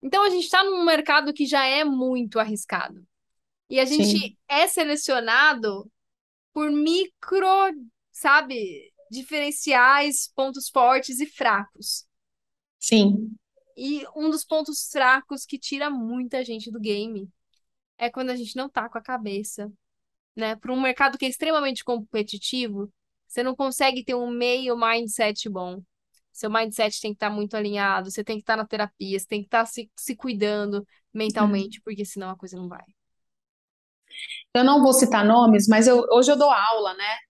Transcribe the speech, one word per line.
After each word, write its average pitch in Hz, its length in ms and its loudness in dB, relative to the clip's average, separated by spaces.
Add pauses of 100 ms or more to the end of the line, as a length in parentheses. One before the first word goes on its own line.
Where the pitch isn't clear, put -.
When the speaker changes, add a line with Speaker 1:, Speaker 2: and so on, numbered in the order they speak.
Speaker 1:
Então, 381 220 2
a 403 60 4
gente 359 180 -2
tá 370 160 4
num 370 200 0
mercado 302 480 2
que 294 140 -2
já 269 200 2
é 277 180 0
muito 254 540 -2
arriscado. 208 680 -6 (680)
E 262 100 2
a 262 40 6
gente 262 340 2
Speaker 2:
Sim. - 180 -6 (120)
Speaker 1:
é 302 180 4
selecionado 254 1200 0 (640)
por 302 180 -2
micro, 349 760 0 (640)
sabe, 254 840 0 (180)
diferenciais, 285 1200 2
pontos 269 340 -4
fortes 262 520 2
e 302 60 -2
fracos. - 800 -4 (760)
Speaker 2:
Sim. 208 520 4 (440)
Speaker 1:
E 269 280 -6 (120)
um 311 140 -2
dos 311 140 -4
pontos 311 460 -4
fracos 269 540 0
que 269 140 -12
tira 285 320 -6
muita 247 540 -6
gente 226 260 -12
do 220 100 -12
game 208 480 -6 (680)
é 233 140 -4
quando 254 200 -6
a 254 60 -4
gente 240 200 -10
não 269 120 -8
tá 233 200 -6
com 233 100 -10
a 220 40 -10
cabeça, 208 680 -8 (680)
né? 220 200 -6
Pra 240 160 -10
um 254 80 -2
mercado 262 380 2
que - 80 -2
é - 20 0
extremamente 285 560 -2
competitivo, 214 1080 -6 (360)
você - 160 -6
não 254 140 -2
consegue 262 480 -2
ter 254 100 -4
um 240 160 -4
meio 247 460 -2
mindset 226 720 -2
bom. 185 340 -8 (500)
Seu - 180 -8
mindset 220 500 -2
tem 214 120 -8
que 208 60 -12
tá 202 100 -2
muito 208 280 -6
alinhado, 202 540 -2
você 208 140 -8
tem 220 140 -6
que 208 60 -14
tá 220 120 0
na 220 100 -4
terapia, 202 520 -6
você 185 80 -8
tem 208 160 -6
que 196 60 -16
tá 226 180 2
se, 226 300 -12
se - 200 -8
cuidando 208 680 -4 (260)
mentalmente, 208 680 -2
Speaker 2:
Uhum. - 60 -20
Speaker 1:
porque 208 200 -8
senão 190 260 -12
a 185 60 -12
coisa 185 200 -16
não 180 120 -12
vai. - 160 -18 (1700)
Speaker 2:
Eu 247 100 4
não 285 180 6
vou 262 100 6
citar 254 320 4
nomes, 220 440 8
mas 220 180 6
eu, 247 240 6
hoje 247 200 6
eu 285 80 4
dou 285 120 6
aula, 214 440 2
né? 208 220 -4 (140)